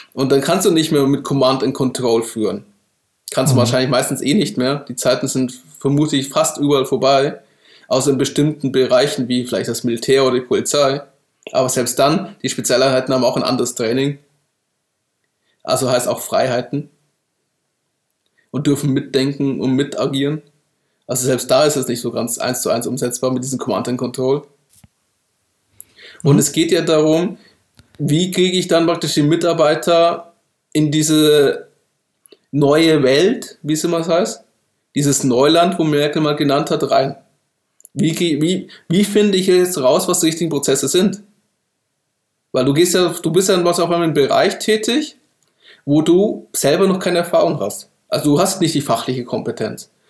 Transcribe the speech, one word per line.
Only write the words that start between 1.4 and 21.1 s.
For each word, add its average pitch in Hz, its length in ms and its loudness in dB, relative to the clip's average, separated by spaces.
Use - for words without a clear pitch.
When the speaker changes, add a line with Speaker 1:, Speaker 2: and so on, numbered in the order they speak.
Speaker 1:
and 131 120 -2
Control 123 480 0
führen. 101 420 -6
Kannst 135 220 0
du - 20 4
Speaker 2:
Mhm. 123 60 4
Speaker 1:
wahrscheinlich 127 300 0
meistens 131 320 -2
eh 139 120 0
nicht 196 240 -2
mehr. 131 180 -2
Die 123 80 -12
Zeiten 135 320 -2
sind 127 300 -4
vermutlich 143 500 0
fast 156 300 -2
überall 143 280 0
vorbei, 139 520 0
außer 135 220 0
in 131 80 2
bestimmten 143 540 -2
Bereichen 127 560 0
wie 123 180 -2
vielleicht 104 220 -4
das 117 160 -4
Militär 127 400 2
oder 127 120 2
die 123 40 -2
Polizei. 135 640 -2
Aber - 180 0
selbst - 300 -2
dann, 160 440 0
die 135 60 -4
Spezialeinheiten 131 640 0
haben 127 120 0
auch 131 120 0
ein - 60 -4
anderes 131 320 -2
Training. 135 440 -2
Also 127 280 -2
heißt 123 180 0
auch 117 120 -2
Freiheiten. 127 680 -2
Und 143 160 -6
dürfen 143 260 0
mitdenken 139 680 -2
und 131 120 0
mitagieren. 139 680 -2